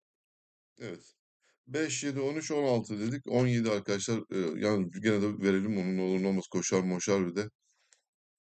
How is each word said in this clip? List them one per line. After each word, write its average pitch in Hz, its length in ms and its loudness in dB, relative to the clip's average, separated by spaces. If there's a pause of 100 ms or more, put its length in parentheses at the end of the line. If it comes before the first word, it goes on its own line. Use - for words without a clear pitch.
(760)
Evet. - 420 -14 (540)
Beş, 147 300 -4
yedi, 139 160 -4
on 139 160 -2
üç, 156 160 -6
on 147 120 0
altı 110 360 0
dedik. 117 280 -4
On 123 200 4
yedi 117 240 2
arkadaşlar, 101 460 0 (140)
e, 87 280 -2
yani 101 320 2 (100)
gene 107 200 4
de 104 180 0
verelim 98 380 2
onun, 92 200 0
ne 92 40 0
olur 92 220 2
ne 98 40 2
olmaz. 98 200 0
Koşar 92 340 0
moşar 92 460 0
bir 85 80 -6
de. 107 140 -4 (1080)